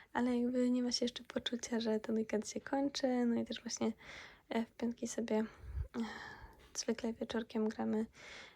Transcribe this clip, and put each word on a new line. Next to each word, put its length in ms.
ale 240
jakby 320
nie 140
ma 80
się 140
jeszcze 180
poczucia, 560
że 200
ten 160
weekend 340
się 120
kończy. 640
No 160
i 40
też 160
właśnie, 300
e, 160
w 120
piątki 300
sobie, 300
e, 80
zwykle 400
wieczorkiem 560
gramy 360